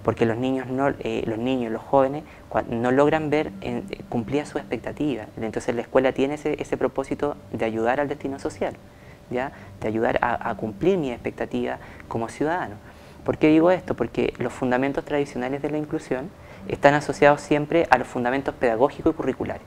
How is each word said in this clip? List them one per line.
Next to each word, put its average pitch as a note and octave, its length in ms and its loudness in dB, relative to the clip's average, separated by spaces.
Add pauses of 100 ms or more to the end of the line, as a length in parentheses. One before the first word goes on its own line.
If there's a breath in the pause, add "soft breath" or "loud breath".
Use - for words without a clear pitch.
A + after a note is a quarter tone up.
Porque A2 220 2
los A2+ 100 2
niños, C3 300 0
no, C3+ 340 0
eh, A2+ 280 -2
los A2 100 -2
niños, A#2+ 340 0
los A2 120 -6
jóvenes, C#3 400 4 (260 loud breath)
cua-, - 160 0
no A#2 240 0
logran D3 400 4
ver D3+ 220 2 (100)
en, B2 300 -6
eh, - 80 -10 (100)
cumplida C3+ 380 -2
su - 100 -6
expectativa. A#2 680 -4 (140)
Entonces A2+ 360 -2
la A#2 60 -2
escuela C3 300 4
tiene C3+ 240 0
ese, D3+ 240 -2
ese C#3 160 -4
propósito C#3 640 -2 (140)
de A#2 140 -2
ayudar A2+ 340 0
al D3 80 0
destino C#3 320 -6
social, D#3 340 -6 (560 loud breath)
¿ya? B2 220 -2 (280 loud breath)
De - 80 -2
ayudar A2+ 360 2
a, A#2+ 260 0
a A2+ 60 -2
cumplir A2+ 420 0
mi C#3+ 140 0
expectativa A#2+ 680 -4 (300 loud breath)
como A#2 220 -4
ciudadano. C#3+ 480 -2 (460 loud breath)
¿Por B2 140 -2
qué D#3 120 6
digo D#3+ 200 8
esto? F3+ 240 2
Porque A#2 460 0
los A#2+ 120 -2
fundamentos C3+ 540 0
tradicionales C#3+ 560 -2
de D3+ 80 -2
la D3+ 80 -4
inclusión D3+ 540 -4 (360 loud breath)
están C#3+ 280 4
asociados C#3+ 440 4
siempre D3+ 520 0
a B2+ 80 6
los B2 80 -4
fundamentos C3+ 480 -2
pedagógicos B2+ 580 2
y - 20 -2
curriculares G2+ 520 -4